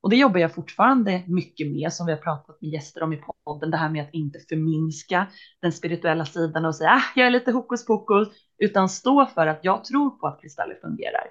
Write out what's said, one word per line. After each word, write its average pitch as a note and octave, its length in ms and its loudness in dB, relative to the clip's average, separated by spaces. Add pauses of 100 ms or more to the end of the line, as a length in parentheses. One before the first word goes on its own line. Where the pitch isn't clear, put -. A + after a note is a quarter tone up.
och F#3+ 80 0
det A#3 60 6
jobbar A#3 240 6
jag E3 140 0
fortfarande G3+ 720 2
mycket D#3+ 460 -4
med, D3+ 200 -4
som E3+ 140 -8
vi D#3+ 60 -2
har D3+ 60 -4
pratat D#3 420 -8
med D#3 100 -8
gäster D3+ 320 -10
om D#3+ 100 -2
i D3 100 -8 (220)
podden, D3+ 260 -6
det D#3+ 60 -2
här D#3+ 140 -2
med D3+ 120 -4
att D3 120 -14
inte D3+ 240 -6 (100)
förminska D#3+ 800 -2 (360)
den E3+ 100 0
spirituella E3 520 -2
sidan E3 400 -2
och D#3+ 100 -2
säga, D#3+ 160 2
"Ah, B3+ 120 6 (140)
jag B3 100 6
är B3 40 4
lite B3 220 2
hokus A#3+ 340 -4
pokus", G#3+ 420 2 (300)
utan G3 300 2
stå C4 380 2
för D#3+ 200 0
att D#3 160 -2
jag F#3+ 220 0
tror C#4 260 0
på - 160 -10
att C#3+ 140 -6
kristaller - 420 -10
fungerar. - 480 -4